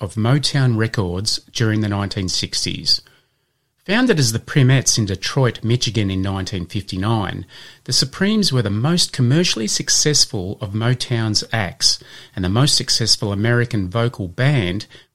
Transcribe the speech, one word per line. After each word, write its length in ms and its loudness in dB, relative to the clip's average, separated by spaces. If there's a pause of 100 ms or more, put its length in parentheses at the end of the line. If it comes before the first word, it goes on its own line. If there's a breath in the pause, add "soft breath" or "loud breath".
of 140 -8
Motown 600 2
Records 600 -2 (140)
during 300 0
the 60 -2
nineteen 420 -2
sixties. 720 -2 (840 soft breath)
Founded 340 2
as 140 2
the 60 -2
Primettes 580 4
in 80 2
Detroit, 580 -2
Michigan 480 0
in 120 -2
nineteen 420 -4
fifty-nine, 800 -4 (400 loud breath)
the 80 -6
Supremes 600 0
were 100 2
the 80 -2
most 420 0
commercially 540 2
successful 960 0
of 80 -6
Motown's 840 0
acts 500 -2 (320 loud breath)
and 80 -4
the 60 0
most 260 2
successful 580 0
American 580 0
vocal 380 -2
band, 580 0 (280 loud breath)